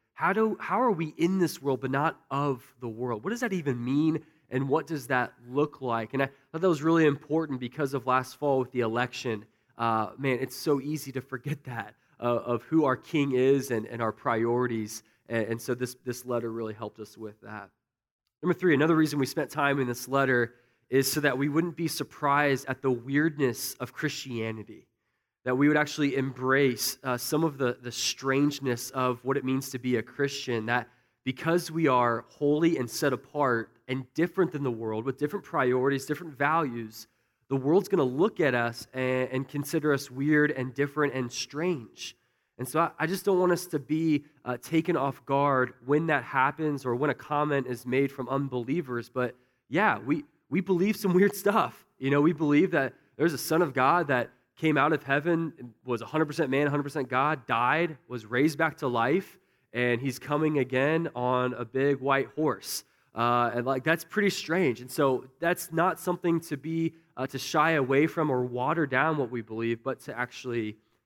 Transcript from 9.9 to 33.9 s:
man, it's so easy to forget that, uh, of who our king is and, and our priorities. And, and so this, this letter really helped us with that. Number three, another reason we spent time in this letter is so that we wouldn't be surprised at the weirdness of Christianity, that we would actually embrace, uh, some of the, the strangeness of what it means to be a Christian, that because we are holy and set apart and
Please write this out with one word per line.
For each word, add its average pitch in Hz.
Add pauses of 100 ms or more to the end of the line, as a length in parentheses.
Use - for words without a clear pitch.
man, 131
it's 135
so 143
easy 143
to 127
forget 139
that, 113 (240)
uh, -
of 120
who 156
our 127
king 143
is 131
and, 110
and 117
our 110
priorities. 117 (260)
And, 113
and 117
so 127
this, 123
this 123
letter 117
really 113
helped 107
us 107
with 107
that. 107 (720)
Number 175
three, 180
another 156
reason 147
we 131
spent 135
time 143
in 123
this 120
letter 131 (360)
is 135
so 151
that 139
we 143
wouldn't 160
be 165
surprised 143
at 131
the 135
weirdness 139
of 123
Christianity, 113 (560)
that 127
we 143
would 151
actually 147
embrace, 131
uh, 127
some 156
of 143
the, 123
the 120
strangeness 135
of 127
what 135
it 135
means 131
to 131
be 123
a 110
Christian, 120
that 120 (380)
because 165
we 160
are 120
holy 151
and 123
set 147
apart 123 (180)
and 131